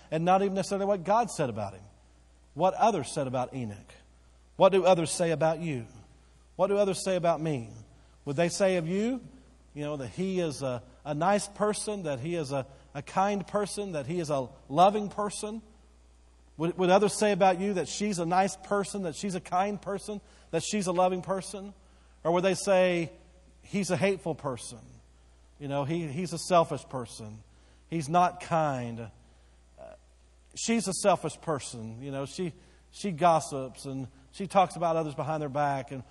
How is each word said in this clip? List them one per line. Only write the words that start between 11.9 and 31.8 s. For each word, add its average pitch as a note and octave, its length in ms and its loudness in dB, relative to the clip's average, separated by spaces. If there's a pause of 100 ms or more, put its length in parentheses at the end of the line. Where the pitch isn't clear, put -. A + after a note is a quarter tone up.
that C#3+ 160 -4
he E3 140 -4
is D3 180 -4
a, C#3 140 -4 (280)
a C#3+ 80 -8
kind G3 440 0
person, G3+ 460 -4
that C#3+ 140 -6
he F3 120 -4
is D3+ 120 -2
a C3+ 180 0 (220)
loving G3+ 400 6
person? G#3 500 -6 (960)
Would, E3 220 -2
would F3+ 120 4
others G3+ 280 6
say G#3 140 4
about F#3 280 4
you G3+ 140 -2
that E3 120 -2
she's G3+ 320 -4
a E3+ 80 -2
nice F#3 300 2
person, G3+ 460 -4
that D#3+ 120 -6
she's G3+ 200 -6
a F#3 60 -6
kind F#3+ 400 -2
person, G3+ 400 -8 (300)
that B3 120 -2
she's G#3 240 -2
a F#3 60 0
loving F#3 280 2
person? F#3+ 540 -8 (500)
Or D#3+ 80 2
would F3 100 2
they F#3+ 120 4
say, F3+ 580 2 (500)
"He's G3 280 -4
a F3 60 0
hateful F3 380 0
person. B2 460 -10 (800)
You C#3+ 80 -10
know, C#3 160 -2
he, E3 240 -4
he's D#3+ 240 -6
a E3 60 -6
selfish D#3+ 500 4
person. A2 500 -10 (500)
He's E3 200 -4
not F3+ 320 4
kind. C3 600 -2 (800)
Uh, C2 60 -20 (720)
she's A3+ 320 0
a F#3+ 40 -2
selfish E3+ 480 0
person. A#2 640 -8